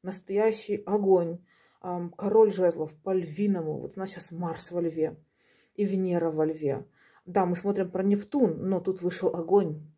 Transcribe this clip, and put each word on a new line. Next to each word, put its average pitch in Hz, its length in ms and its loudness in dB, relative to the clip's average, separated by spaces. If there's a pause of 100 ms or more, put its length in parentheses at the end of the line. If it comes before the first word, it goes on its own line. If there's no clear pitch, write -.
Настоящий 202 840 -2
огонь. 185 520 4 (420)
Ам, 175 300 -6
король 208 420 4
жезлов 170 500 0
по 190 100 -4
львиному. 170 680 -2
Вот - 180 -10
у 196 40 -10
нас 190 100 -8
сейчас 175 200 -14
Марс 165 400 -6
во 175 100 -4
льве 160 360 -2 (580)
и 208 100 0
Венера 180 460 0
во 156 160 2
льве. 156 400 -2 (400)
Да, 185 180 2
мы 175 120 0
смотрим 196 340 -2
про 190 120 -2
Нептун, 202 680 0
но 190 120 0
тут 185 220 -4
вышел 175 320 -2
огонь. 170 480 0 (160)